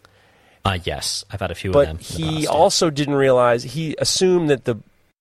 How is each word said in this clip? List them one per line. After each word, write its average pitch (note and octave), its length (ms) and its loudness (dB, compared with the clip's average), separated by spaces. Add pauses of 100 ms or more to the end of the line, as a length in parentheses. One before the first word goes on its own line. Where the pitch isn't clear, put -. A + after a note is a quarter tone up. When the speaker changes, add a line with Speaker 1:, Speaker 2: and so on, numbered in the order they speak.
(640)
Speaker 1:
Uh, F#2+ 200 0
yes, - 460 -6
I've G2 100 -10
had F2+ 100 -4
a E2+ 40 -8
few F#2+ 180 -6
Speaker 2:
But C#3+ 80 4
Speaker 1:
of C#3+ 60 4
them D#2+ 100 -8
in - 60 -12
the - 20 -20
Speaker 2:
he D#3+ 300 -6
Speaker 1:
past, D#3 100 -2
yeah. - 60 -2
Speaker 2:
also E3 400 2
didn't C#3+ 240 -2
realize, B2 500 4
he C#3+ 340 -6
assumed F3 520 2
that C3+ 140 0
the, A#2 120 -2 (440)